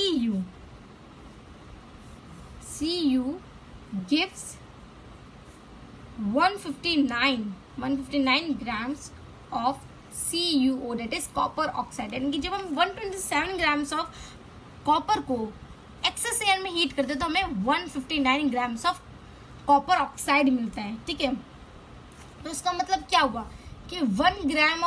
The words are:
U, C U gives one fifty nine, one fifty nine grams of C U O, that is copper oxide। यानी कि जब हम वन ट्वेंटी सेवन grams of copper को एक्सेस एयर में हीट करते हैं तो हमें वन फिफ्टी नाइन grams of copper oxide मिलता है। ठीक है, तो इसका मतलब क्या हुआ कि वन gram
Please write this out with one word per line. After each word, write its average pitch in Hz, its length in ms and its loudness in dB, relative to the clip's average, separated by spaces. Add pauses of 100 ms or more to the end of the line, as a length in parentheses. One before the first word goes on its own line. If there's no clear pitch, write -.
(300)
U, 190 120 0 (2250)
C 302 160 -2 (300)
U 254 60 2 (920)
gives 349 280 0 (1900)
one 359 220 6
fifty 339 400 -2 (160)
nine, 240 320 2 (360)
one 262 180 0
fifty 277 260 0
nine 277 240 2 (160)
grams 233 480 -6 (540)
of 277 100 2 (460)
C 339 200 0 (220)
U 262 220 4
O, 233 100 -4
that 226 180 -4
is 339 140 -2 (100)
copper 294 340 0
oxide। 226 420 -6
यानी 262 180 0
कि 302 80 0
जब 359 140 -2
हम 403 80 -2
वन 349 280 2
ट्वेंटी 392 280 -6
सेवन 349 400 0
grams 294 360 2
of 320 120 0 (840)
copper 339 320 4
को 226 320 -2 (520)
एक्सेस 440 360 -2
एयर 392 180 4
में 381 120 -4
हीट 339 220 2
करते 269 200 0
हैं 269 60 -2
तो 339 60 0
हमें 339 180 2
वन 302 440 0
फिफ्टी 294 320 -4
नाइन 277 300 2
grams 240 320 -2
of 359 140 2 (760)
copper 294 300 6
oxide 277 500 4
मिलता 226 320 0
है। 214 160 -6 (100)
ठीक 330 140 -6
है, 262 140 2 (1080)
तो 302 60 -10
इसका 359 240 -2
मतलब 370 260 0
क्या 339 220 4
हुआ 226 200 2 (480)
कि 359 100 -6
वन 269 320 4
gram 320 560 2